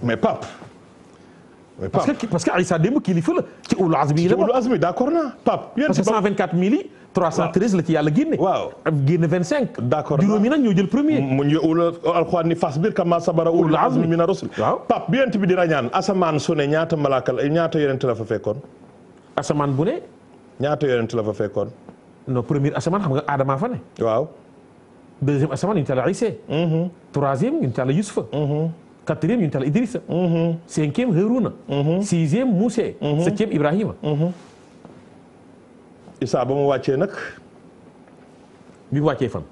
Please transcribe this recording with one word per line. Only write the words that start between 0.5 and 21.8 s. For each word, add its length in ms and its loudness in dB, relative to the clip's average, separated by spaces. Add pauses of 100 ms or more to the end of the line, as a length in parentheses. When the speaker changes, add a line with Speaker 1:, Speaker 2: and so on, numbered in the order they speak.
Speaker 1:
Mais 100 -6
Speaker 2:
Parce 160 0
Speaker 1:
Pape. 140 0
Speaker 2:
que, 80 -4
parce 160 -2
que 180 2
Isa 180 0
démb 220 2
kilifa 320 0
la 80 2 (260)
ci 80 2
ulul 200 2
azmi 260 2
yi 80 2
la 60 6
Speaker 1:
Ci 40 0
ulul 80 4
Speaker 2:
bokk. 100 2
Speaker 1:
azmi, 220 2
d'accord 320 0
naa, 220 0 (100)
Pape. 340 -2
Yéen 100 2
Speaker 2:
Parce 120 2
que 40 2
Speaker 1:
ci 60 2
ba- 80 2
Speaker 2:
cent 40 2
vingt-quatre 340 0
mille 200 2
yi, 140 -4 (240)
trois 180 2
cent 180 0
treize 260 2
la 80 2
ci 100 0
Yàlla 200 2
génne. 240 2
Speaker 1:
Waaw. 340 0 (140)
Speaker 2:
Ak 80 0 (120)
génne 200 2
vingt-cinq. 560 -2
Speaker 1:
D'accord 400 0
Speaker 2:
Juróom 220 2
yi 60 2
Speaker 1:
naa. 80 2
Speaker 2:
nag 80 2
ñoo 100 4
jël 120 2
premier. 340 2
Speaker 1:
Mu 240 0
ñu 180 4
ulul 300 2 (200)
Alxuraan 340 0
ni, 80 2
"Fasbir 380 0
kamaa 260 2
sabara 320 2
ulul 140 4
Speaker 2:
Ulul 120 4
Speaker 1:
azmi 260 4
Speaker 2:
azmi. 40 2
Speaker 1:
mina 180 2
rusul." 320 -2
Speaker 2:
Waaw. 300 0
Speaker 1:
Pape, 240 0
bi 60 2
yonent 200 2
bi 100 2
di 80 4
rañaan, 380 2
asamaan 460 0
su 140 0
ne 140 0
ñaata 300 0
malaaka 360 2
la, 140 0
ñaata 320 0
yonent 240 0
la 120 0
fa 100 -8
fekkoon? 320 -2 (800)
Speaker 2:
Asamaan 360 -2
bu 140 0
ne? 160 -4 (580)
Speaker 1:
Ñaata 280 0
yonent 260 0
la 100 -2
fa 100 -2
fekkoon? 340 -4 (600)